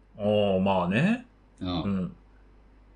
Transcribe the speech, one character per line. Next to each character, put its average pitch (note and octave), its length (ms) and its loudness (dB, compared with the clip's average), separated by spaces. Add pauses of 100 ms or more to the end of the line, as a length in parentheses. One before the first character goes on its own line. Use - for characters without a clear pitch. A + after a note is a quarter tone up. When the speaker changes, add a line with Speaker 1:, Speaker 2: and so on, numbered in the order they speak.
(180)
Speaker 1:
お G#2 400 2
う、 - 20 2
ま F#2+ 240 2
あ F2 40 -2
ね。 F3 360 0 (360)
Speaker 2:
う F#2 60 -8
ん。 F2+ 160 -4
Speaker 1:
う G2+ 60 -4
ん。 F#2 280 -4 (800)